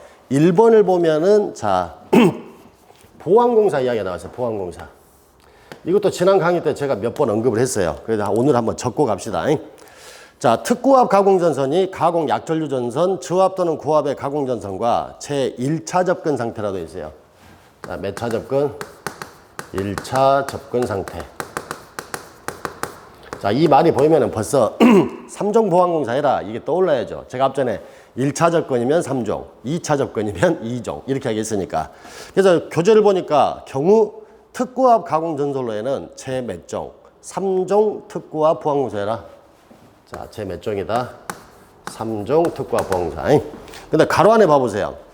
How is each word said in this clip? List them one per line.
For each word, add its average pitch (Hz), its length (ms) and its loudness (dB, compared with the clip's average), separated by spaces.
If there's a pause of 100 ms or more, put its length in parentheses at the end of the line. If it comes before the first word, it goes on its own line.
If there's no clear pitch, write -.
(300)
일 156 240 4
번을 220 300 6
보면은, 175 680 2
자, 92 420 -2 (140)
<clears throat> - 1080 0
보안공사 214 600 2
이야기가 120 240 -2
나왔어요. 90 280 -8
보안공사. 95 540 -6 (960)
이것도 190 260 2
지난 190 280 2
강의 175 240 0
때 147 120 -2
제가 135 220 -2
몇 107 180 -4
번 139 160 0
언급을 110 280 0
했어요. 101 380 0 (100)
그래서 104 280 -2
오늘 139 220 4
한번 110 200 -2
적고 131 280 -2
갑시다. 92 400 -4 (920)
자, 117 240 2
특고압 247 460 4
가공전선이 175 840 2
가공 160 380 0
약전류 151 400 -2
전선, 135 520 -2
저압 185 340 0
또는 175 240 -2
고압의 147 380 0
가공전선과 113 1040 -4
제일 139 680 -4
차 185 180 0
접근 170 320 -2
상태라고 110 400 -6
돼 90 60 -8
있어요. 78 300 -12 (760)
자, 90 100 -10
몇 92 200 -8
차 120 120 -6
접근? 127 440 -2 (1000)
일 98 240 -4
차 135 520 2
접근 123 380 -4
상태. 95 320 -6 (2250)
자, 101 120 0
이 143 160 2
말이 156 240 6
보이면은 135 380 4
벌써 110 460 0 (280)
<clears throat> - 240 -10
삼 202 240 -4
종 220 180 4
보강공사 170 420 2
해라. 127 300 0
이게 107 220 -10
떠올라야죠. 135 640 -2
제가 127 180 -2
앞전에 127 340 -2 (360)
일 135 180 0
차 170 160 2
접근이면 143 520 0
삼 131 220 -4
종, 80 220 -6 (180)
이 156 180 -4
차 151 140 -2
접근이면 123 680 -2
이 120 180 -8
종. 76 240 -10
이렇게 131 220 -4
하겠으니까. 104 640 -4 (420)
그래서 190 380 4
교재를 214 320 4
보니까 151 640 2
경우 202 560 2 (300)
특고압 240 520 2
가공전선로에는 135 1120 -4
제 131 260 -8
몇 101 260 -10
종? 80 240 -8 (280)
삼 185 460 -2
종 208 420 0
특고압 160 520 -2
보강공사 135 380 -2
해라. 104 260 -4 (800)
자, - 240 -14
제 107 140 -10
몇 90 180 -10
종이다? 110 480 -4 (760)
삼 110 380 -8
종 151 200 2
특고압 - 440 -4
보강공사. 82 360 -4 (640)
근데 160 160 4
가로 180 260 4
안에 220 140 6
봐보세요. 104 500 2 (180)